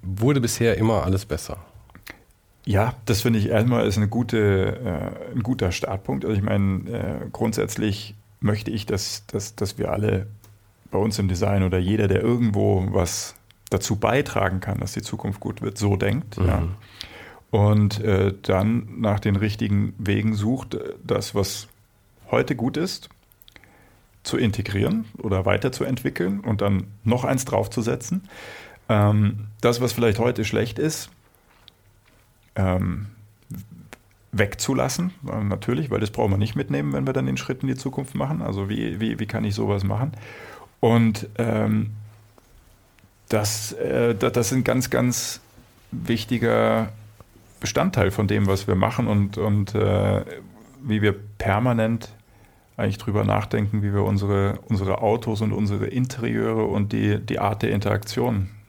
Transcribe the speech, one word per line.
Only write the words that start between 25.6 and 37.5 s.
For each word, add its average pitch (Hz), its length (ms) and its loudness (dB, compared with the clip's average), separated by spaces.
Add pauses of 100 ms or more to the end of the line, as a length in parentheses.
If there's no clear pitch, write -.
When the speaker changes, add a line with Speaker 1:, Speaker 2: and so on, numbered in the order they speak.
Speaker 2:
und 104 220 0
dann 101 220 2 (200)
noch 120 200 2
eins 131 200 0
draufzusetzen. 120 760 -2 (680)
Ähm, 104 600 4 (120)
das, 120 220 2
was 120 100 0
vielleicht 113 260 2
heute 117 280 2
schlecht 110 320 -2
ist, - 320 -4 (1500)
ähm, 95 500 0 (1300)
wegzulassen, 131 800 0 (160)
äh, 110 140 -2
natürlich, 117 480 -2
weil 104 100 0
das 104 100 -2
brauchen 113 200 0
wir 98 80 4
nicht 101 180 0
mitnehmen, 143 360 -2
wenn 135 140 -2
wir 131 60 -2
dann 131 140 0
den 131 100 -2
Schritt 131 260 -6